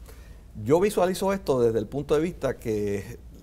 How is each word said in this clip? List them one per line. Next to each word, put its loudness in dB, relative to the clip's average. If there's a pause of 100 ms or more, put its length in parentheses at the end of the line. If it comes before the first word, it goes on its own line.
(640)
Yo 6
visualizo 2
esto 0
desde 4
el -2
punto -2
de 4
vista -2
que -4 (240)